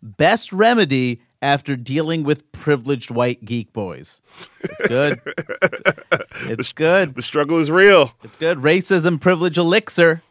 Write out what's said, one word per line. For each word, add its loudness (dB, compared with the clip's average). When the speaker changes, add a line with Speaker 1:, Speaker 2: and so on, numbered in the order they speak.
Speaker 1:
best 0
remedy 0
after 0
dealing -4
with -4
privileged -4
white -2
geek -8
boys. -12
It's -6
good. 0
Speaker 2:
<laughs> -10
Speaker 1:
It's -6
Speaker 2:
The -8
s-, -8
Speaker 1:
good. 0
Speaker 2:
the -8
struggle 0
is 0
real. 6
Speaker 1:
It's -20
good. -2
Racism, 2
privilege, 0
elixir. 2